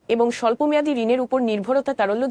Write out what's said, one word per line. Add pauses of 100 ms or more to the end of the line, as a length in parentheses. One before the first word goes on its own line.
(140)
এবং (120)
স্বল্পমেয়াদী (100)
ঋণের
উপর (120)
নির্ভরতা
তারল্য